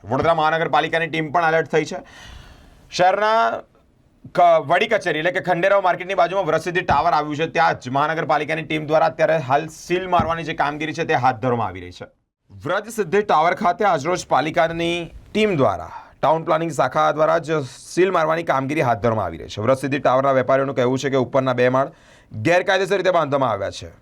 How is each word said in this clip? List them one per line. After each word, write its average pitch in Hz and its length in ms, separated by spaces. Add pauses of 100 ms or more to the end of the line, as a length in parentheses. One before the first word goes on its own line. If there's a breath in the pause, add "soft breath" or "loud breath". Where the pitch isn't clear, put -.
વડોદરા 220 260
મહાનગરપાલિકાની 160 720
ટીમ 156 240
પણ 175 120
એલર્ટ 160 240
થઈ 156 180
છે. 185 100 (960 loud breath)
શહેરના 214 600 (840)
ક-, 170 300
વડી 139 220
કચેરી 180 320
એટલે 165 120
કે 180 80
ખંડેરાવ 185 440
માર્કેટની 180 300
બાજુમાં 185 320
વ્રજસિદ્ધિ 160 360
ટાવર 165 300
આવ્યું 151 240
છે, 160 120
ત્યાં 165 320
જ 127 100
મહાનગરપાલિકાની 151 720
ટીમ 151 240
દ્વારા 156 200
અત્યારે 160 320
હાલ 147 300
સીલ 180 400
મારવાની 165 360
જે 156 100
કામગીરી 151 400
છે, 156 120
તે 156 80
હાથ 127 220
ધરવામાં 117 320
આવી 92 140
રહી 90 100
છે. - 140 (600)
વ્રજસિદ્ધિ 202 560
ટાવર 175 320
ખાતે 180 320
આજરોજ 170 420
પાલિકાની 165 840 (220)
ટીમ 208 220
દ્વારા, 95 360 (300 loud breath)
ટાઉન 156 220
પ્લાનિંગ 165 280
શાખા 156 400
દ્વારા 156 260
જ 156 260
સીલ - 480
મારવાની 165 320
કામગીરી 135 380
હાથ 120 160
ધરવામાં 110 280
આવી 82 120
રહી 62 100
છે. - 140
વ્રજસિદ્ધિ 135 380
ટાવરના 135 320
વેપારીઓનું 135 440
કહેવું 127 220
છે 135 120
કે 135 80
ઉપરના 131 360
બે 123 160
માળ 135 220 (500 soft breath)
ગેરકાયદેસર 185 560
રીતે 180 140
બાંધવામાં 143 400
આવ્યા 98 180
છે 104 180 (140)